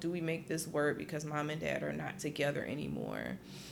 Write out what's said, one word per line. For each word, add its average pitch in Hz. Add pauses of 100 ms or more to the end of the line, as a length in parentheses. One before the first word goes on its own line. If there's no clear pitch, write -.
do 170
we 175
make 160
this 165
work 147
because 156
mom 151
and 156
dad 143
are 147
not 147
together 147
anymore. 60 (340)